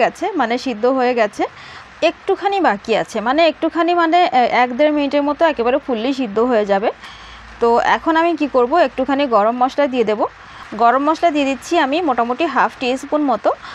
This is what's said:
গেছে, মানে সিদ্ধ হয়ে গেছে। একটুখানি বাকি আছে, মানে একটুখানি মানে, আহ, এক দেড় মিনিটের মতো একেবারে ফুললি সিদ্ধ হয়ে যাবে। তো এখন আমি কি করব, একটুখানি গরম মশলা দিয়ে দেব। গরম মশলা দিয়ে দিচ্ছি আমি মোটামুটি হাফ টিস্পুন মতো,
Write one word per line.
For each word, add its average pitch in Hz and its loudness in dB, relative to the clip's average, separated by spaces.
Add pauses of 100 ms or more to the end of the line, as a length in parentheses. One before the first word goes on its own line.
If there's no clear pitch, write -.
গেছে, 220 -2 (140)
মানে 233 0 (100)
সিদ্ধ 226 -4
হয়ে 247 2
গেছে। 214 -2 (680)
একটুখানি 392 -2 (100)
বাকি 214 -2
আছে, - -8 (100)
মানে 285 2 (100)
একটুখানি 330 -2
মানে, 320 2
আহ, 240 2
এক 247 0
দেড় 302 2
মিনিটের 285 0
মতো 285 -4 (100)
একেবারে 247 0
ফুললি 247 -2
সিদ্ধ 214 -6 (140)
হয়ে 214 2
যাবে। 196 0 (720)
তো 233 4 (300)
এখন 311 -2
আমি 339 2
কি 302 0
করব, 240 2 (160)
একটুখানি 262 -2 (120)
গরম 214 2
মশলা 262 0
দিয়ে 247 0
দেব। 214 -2 (640)
গরম 247 4
মশলা 330 2
দিয়ে 285 0
দিচ্ছি 269 -6 (120)
আমি 269 0 (120)
মোটামুটি 240 -2
হাফ 226 2
টিস্পুন 269 -2 (100)
মতো, - -2 (260)